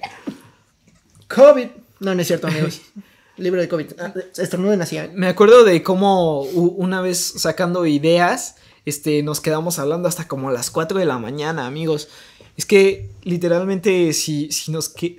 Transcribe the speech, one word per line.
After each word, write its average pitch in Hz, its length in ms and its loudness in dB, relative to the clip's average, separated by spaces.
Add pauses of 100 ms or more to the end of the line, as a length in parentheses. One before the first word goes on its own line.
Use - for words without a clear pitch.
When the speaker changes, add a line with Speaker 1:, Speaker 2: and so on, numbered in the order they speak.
Speaker 1:
<laughs> - 60 -14 (1200)
Speaker 2:
covid. 262 340 8 (320)
No, 190 160 -2
no 180 60 0
es 160 60 -2
cierto, 165 200 -2
amigos. 160 340 -4 (560)
Libre 180 240 -2
de 165 80 -2
covid. 156 180 -4 (120)
Ah, 180 140 -10 (240)
estornuden 185 440 0
así, 160 160 -6
¿eh? 156 160 -8
Speaker 1:
Me 185 140 -2
acuerdo 214 360 8
de 175 200 6
cómo 185 600 2
u-, 170 340 0
una 185 240 -2
vez 180 160 -2 (200)
sacando 175 480 -2
ideas, 170 680 0 (300)
este, 147 380 -2
nos 147 180 -4
quedamos 160 380 -2
hablando 165 280 -2
hasta 165 200 -6
como 135 240 -6
las 120 200 -4
cuatro 165 280 -4
de 185 60 0
la 131 140 -2
mañana, 147 460 -6
amigos. 151 440 -4 (500)
Es - 60 -8
que, 196 440 2 (140)
literalmente, 175 880 0
si, 151 400 -4
si - 220 -6
nos 156 160 -6
que-, 170 300 -8